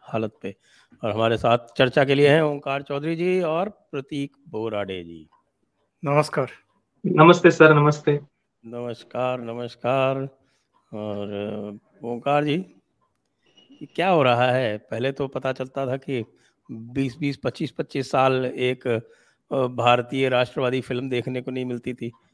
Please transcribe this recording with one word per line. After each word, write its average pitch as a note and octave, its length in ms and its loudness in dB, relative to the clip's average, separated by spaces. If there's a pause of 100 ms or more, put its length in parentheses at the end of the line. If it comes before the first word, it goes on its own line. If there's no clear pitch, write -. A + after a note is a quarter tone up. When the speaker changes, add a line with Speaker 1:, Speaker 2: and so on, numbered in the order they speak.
Speaker 1:
हालत A2 400 -6
पे। G2 140 -12 (480)
और A2 80 -2
हमारे A2+ 260 0
साथ A#2 200 2 (200)
चर्चा C3 280 2
के C3+ 100 2
लिए C#3+ 140 6
हैं D#3 120 4
ओंकार C#3+ 400 -4
चौधरी C#3+ 340 -6
जी F3+ 260 -2
और E3+ 280 -2
प्रतीक C#3+ 680 -10 (120)
बोराडे G2+ 540 -6
जी। E2 260 -20 (760)
Speaker 2:
नमस्कार। C#3+ 440 0 (560)
Speaker 3:
नमस्ते E3+ 460 8
सर, D#3 220 8
नमस्ते। D3 460 4 (460)
Speaker 1:
नमस्कार, A#2+ 760 -6
नमस्कार। C3 880 -2 (640)
और G#2 340 -8 (760)
ओंकार C3 400 -2
जी, D3+ 320 -6 (1040)
ये D3+ 40 -18
क्या F3 240 -4
हो D#3+ 140 4
रहा B2 280 4
है? B2 260 0
पहले A#2+ 340 -6
तो C3+ 160 -6
पता C3 260 -6
चलता C3 340 -8
था C3 100 -4
कि C3 280 -6 (460)
बीस A#2+ 480 -6
बीस, C#3 180 -4
पच्चीस - 340 -6
पच्चीस C#3 400 -8
साल C3 340 2
एक, B2+ 420 -4
अ, A2+ 140 0 (520)
भारतीय B2 760 2
राष्ट्रवादी B2+ 520 0
फिल्म C3 280 -6
देखने B2+ 320 -4
को B2+ 100 -10
नहीं B2+ 140 -6
मिलती B2 280 -8
थी, A#2 180 -10 (220)